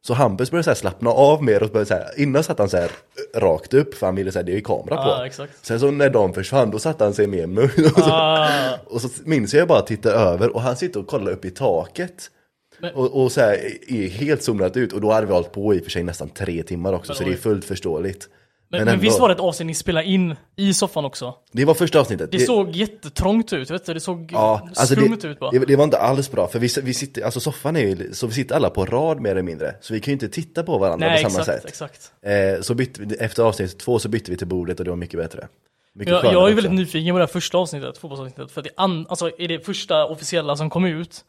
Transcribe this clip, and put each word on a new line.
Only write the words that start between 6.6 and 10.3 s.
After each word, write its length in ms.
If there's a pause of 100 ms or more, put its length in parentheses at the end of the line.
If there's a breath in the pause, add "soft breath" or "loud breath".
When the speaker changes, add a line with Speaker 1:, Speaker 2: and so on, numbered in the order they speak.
Speaker 1:
då 80
satte 260
han 100
sig 120
mer 200
mörkt. 320
<laughs> 180
Och 80
så, 60
Speaker 2:
Ah. 760
Speaker 1:
och 140
så 80 (160)
minns 300
jag 140
bara 100
att 80
titta 260
över, 420